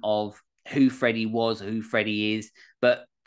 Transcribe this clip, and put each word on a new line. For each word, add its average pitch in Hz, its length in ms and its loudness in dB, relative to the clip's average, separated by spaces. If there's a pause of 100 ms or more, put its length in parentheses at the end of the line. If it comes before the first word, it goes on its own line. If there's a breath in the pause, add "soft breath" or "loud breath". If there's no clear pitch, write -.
of 107 380 -2 (280)
who 135 220 4
Freddy 113 360 0
was, 113 340 -2
who 107 200 -6
Freddy 107 540 -2
is, 110 160 -8 (300 soft breath)
but 123 240 2 (220)